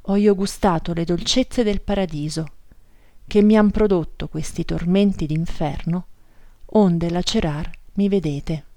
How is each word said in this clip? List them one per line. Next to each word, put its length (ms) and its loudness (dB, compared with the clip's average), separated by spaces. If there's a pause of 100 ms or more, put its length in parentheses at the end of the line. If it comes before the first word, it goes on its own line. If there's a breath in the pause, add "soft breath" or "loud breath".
ho 160 -2
io 180 4
gustato 580 0
le 120 -2
dolcezze 580 0
del 180 0
paradiso, 680 -4 (800)
che 160 4
mi 140 6
han 140 6
prodotto 580 0
questi 360 -6
tormenti 640 0
d'inferno, 800 -4 (600)
onde 440 2
lacerar 600 -2 (220)
mi 160 0
vedete. 560 -2 (120)